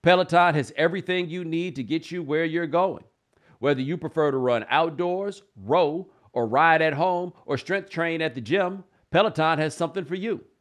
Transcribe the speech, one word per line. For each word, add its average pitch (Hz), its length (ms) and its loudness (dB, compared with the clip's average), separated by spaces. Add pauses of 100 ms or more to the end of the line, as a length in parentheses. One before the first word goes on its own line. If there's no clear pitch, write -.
Peloton 175 500 4
has 147 220 -2
everything 180 520 0
you 175 160 -8
need 165 300 -6
to 135 80 -8
get 156 300 -6
you 175 100 -8
where 151 220 -2
you're 165 240 -2
going. 170 340 0 (560)
Whether 131 240 2
you 147 140 -2
prefer 160 340 0
to 135 80 0
run 120 300 2
outdoors, 175 760 -2 (140)
row, 151 560 0 (200)
or 117 140 0
ride 156 340 4
at 160 140 2
home, 180 380 -2 (120)
or 139 140 -4
strength 190 320 -6
train 165 320 -4
at 147 140 -4
the 131 40 -8
gym, 180 440 -2 (260)
Peloton 160 480 2
has 156 160 -2
something 170 300 -4
for 151 100 -6
you. 190 300 -6 (160)